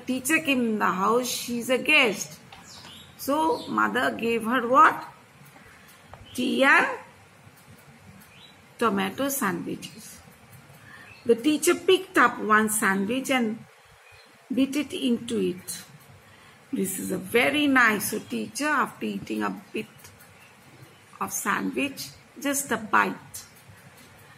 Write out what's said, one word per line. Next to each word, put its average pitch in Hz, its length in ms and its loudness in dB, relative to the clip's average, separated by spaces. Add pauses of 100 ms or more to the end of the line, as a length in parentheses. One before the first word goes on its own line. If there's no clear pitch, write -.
teacher 254 380 0
came 254 220 2
in 214 100 0
the 202 140 2 (100)
house, 240 240 2
she's 240 420 -6
a 254 80 2
guest. 262 640 2 (800)
So 277 200 -2 (300)
mother 214 420 0 (160)
gave 233 180 0 (100)
her 240 140 0
what? 294 440 4 (1200)
Tea 247 300 0
and 311 240 6 (1900)
tomato 196 520 0
sandwiches. - 880 -6 (1080)
The 233 100 6
teacher 302 400 2
picked - 420 2
up 247 220 4
one 214 300 4
sandwich 208 680 0
and 226 260 -2 (960)
bit 269 240 2
it 285 120 -6
into 240 440 -2 (140)
it. - 260 -10 (1000)
"This 190 240 -4
is 190 160 -4
a - 20 -10 (160)
very 277 300 2
nice." 240 440 4
So 214 80 -4 (140)
teacher, 233 340 -6 (140)
after 220 240 -4
eating 202 380 -4
a 101 100 -4 (240)
bit - 340 -12 (1080)
of 196 160 -8
sandwich, - 680 -4 (440)
just 269 300 -2
a - 0 - (180)
bite, - 440 0 (1000)